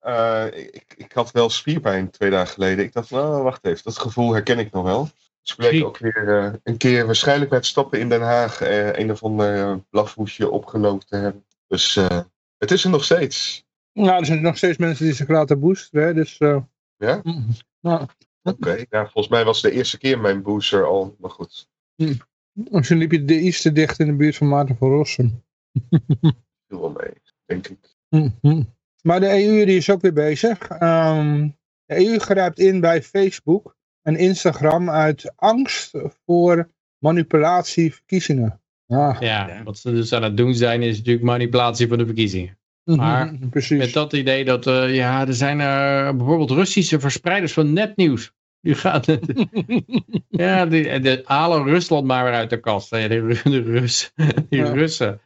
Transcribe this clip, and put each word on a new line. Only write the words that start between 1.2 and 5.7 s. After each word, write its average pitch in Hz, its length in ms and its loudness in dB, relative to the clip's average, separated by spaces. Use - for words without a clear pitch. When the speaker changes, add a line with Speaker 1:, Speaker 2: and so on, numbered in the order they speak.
Speaker 1:
wel 117 180 2
spierpijn 104 600 -2
twee 101 200 -2
dagen 92 240 0
geleden. 95 320 0
Ik - 80 -14
dacht, 117 180 -8
"Nou, 143 320 -2
wacht 127 220 -4
even, 85 180 -4
dat 113 140 -10
gevoel 117 360 -2
herken 110 260 0
ik 107 120 -6
nog 92 120 -6
wel." 113 260 -2
Dus - 100 -12
ik - 60 -12
bleek 120 160 2